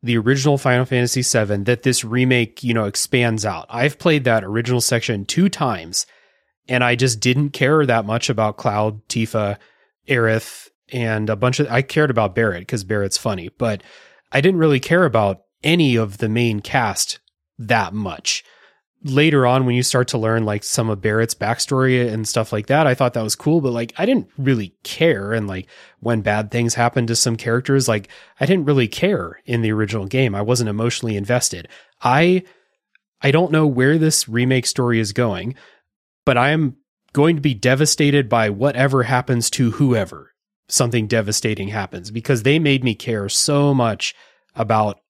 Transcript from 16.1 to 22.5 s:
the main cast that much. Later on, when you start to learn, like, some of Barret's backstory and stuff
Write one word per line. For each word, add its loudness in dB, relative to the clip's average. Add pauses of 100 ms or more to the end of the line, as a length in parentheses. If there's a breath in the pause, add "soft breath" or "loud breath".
the -2
main 0
cast -2 (400)
that 0
much. -6 (600 soft breath)
Later 4
on, 4
when 2
you 2
start 0
to -4
learn, 0
like, -2
some -2
of -4
Barret's 0
backstory 0
and -6
stuff -2